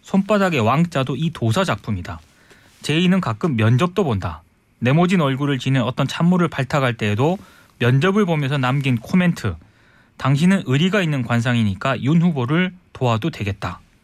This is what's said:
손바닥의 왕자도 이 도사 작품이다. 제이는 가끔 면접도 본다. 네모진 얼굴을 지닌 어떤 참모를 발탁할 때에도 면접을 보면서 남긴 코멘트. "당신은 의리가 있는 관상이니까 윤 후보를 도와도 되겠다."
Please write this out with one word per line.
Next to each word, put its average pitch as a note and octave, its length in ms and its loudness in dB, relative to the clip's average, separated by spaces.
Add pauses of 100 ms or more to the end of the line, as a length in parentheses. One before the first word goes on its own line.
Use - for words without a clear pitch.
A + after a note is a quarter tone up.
손바닥의 G3 580 0
왕자도 C3+ 560 0
이 D#3+ 160 -2
도사 A#2 320 0
작품이다. F2+ 560 -6 (600)
제이는 F3+ 380 2
가끔 C3 360 -2
면접도 B2+ 480 2
본다. F#2 380 -4 (380)
네모진 E3+ 400 2
얼굴을 C#3 380 0
지닌 C3+ 240 0
어떤 B2+ 240 -2
참모를 E3+ 420 2
발탁할 C3 460 -2
때에도 A#2 440 0 (400)
면접을 F3 480 2
보면서 D3 320 0
남긴 C3 400 0
코멘트. F3 560 0 (640)
"당신은 E3 480 2
의리가 F3 360 0
있는 D3 200 -2
관상이니까 A#2 800 0
윤 D#3+ 200 2
후보를 E3 500 0 (200)
도와도 A#2+ 380 0
되겠다." F#2+ 500 -8 (240)